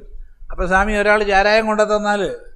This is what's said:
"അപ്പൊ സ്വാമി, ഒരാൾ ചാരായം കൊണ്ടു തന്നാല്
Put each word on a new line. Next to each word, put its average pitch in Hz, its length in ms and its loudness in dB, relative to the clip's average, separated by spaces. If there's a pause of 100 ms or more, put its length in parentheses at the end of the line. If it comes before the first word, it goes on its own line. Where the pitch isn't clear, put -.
(460)
"അപ്പൊ - 200 -6
സ്വാമി, 196 300 0
ഒരാൾ 208 280 2
ചാരായം 202 420 2
കൊണ്ടു 214 180 2
തന്നാല് 208 460 -2 (260)